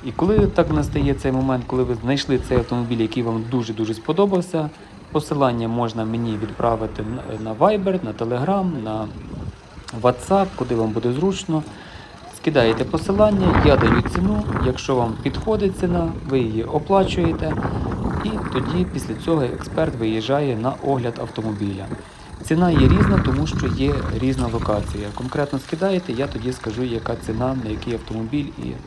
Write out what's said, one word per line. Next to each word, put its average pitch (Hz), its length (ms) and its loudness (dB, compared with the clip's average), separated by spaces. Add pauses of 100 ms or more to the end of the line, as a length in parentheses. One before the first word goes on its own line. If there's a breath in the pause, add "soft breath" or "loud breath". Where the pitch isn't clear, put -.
І 123 80 -6
коли 202 340 4
так 160 260 2
настає 143 420 2
цей 135 180 0
момент, 131 340 2
коли 127 160 0
ви 123 120 0
знайшли 127 440 0
цей 123 200 2
автомобіль, 120 400 0
який 113 240 0
вам 113 280 -2
дуже-дуже 113 440 -2
сподобався, 170 760 0 (420 loud breath)
посилання 131 560 2
можна 117 360 0
мені 113 380 -2
відправити 110 600 -2
на, 110 420 -8
на 110 100 -6
Viber, 190 500 2
на 110 80 -6
Telegram, 143 720 -2
на 110 240 -4 (960)
WhatsApp, 190 440 2 (100)
куди 123 180 -2
вам 113 160 2
буде 117 220 0
зручно. 160 500 0 (760 loud breath)
Скидаєте 117 480 4
посилання, 196 840 4
я 139 100 8
даю 117 260 4 (120)
ціну, 208 280 2 (240)
якщо 127 280 0
вам 117 280 0
підходить 190 560 0
ціна, 175 340 0 (160)
ви 135 120 2
її 113 240 0
оплачуєте, 160 920 2 (680 loud breath)
і 107 40 -2 (240)
тоді 160 400 0
після 127 220 -6
цього 160 280 0
експерт 135 560 -2
виїжджає 117 580 0
на 123 160 -2 (140)
огляд 120 340 0
автомобіля. 104 680 -4 (560 loud breath)
Ціна 175 280 4
є - 180 8
різна, - 360 6
тому 135 220 2
що - 200 -2
є 135 280 2 (260)
різна 127 320 0
локація. 104 600 -2
Конкретно 139 440 -2
скидаєте, 180 540 -2
я 127 140 -2
тоді 123 260 -4
скажу, 113 300 -4
яка 117 340 -2
ціна, 123 480 -2
на 110 60 -4
який 110 240 -4
автомобіль 113 520 -4 (120)
і 123 80 -8 (200)